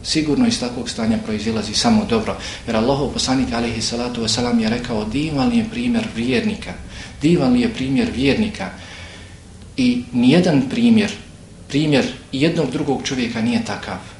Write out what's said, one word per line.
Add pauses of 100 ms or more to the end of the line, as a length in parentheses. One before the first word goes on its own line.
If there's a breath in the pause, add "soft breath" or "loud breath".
Sigurno
iz
takvog
stanja
proizilazi
samo
dobro, (300 loud breath)
jer
Allahov
poslanik,
alejhi
salatu
vesselam,
je
rekao:
„Divan
li
je
primjer
vjernika, (480 loud breath)
divan
li
je
primjer
vjernika.” (1080 loud breath)
I (100)
nijedan
primjer, (560)
primjer (260)
jednog
drugog
čovjeka
nije
takav. (220)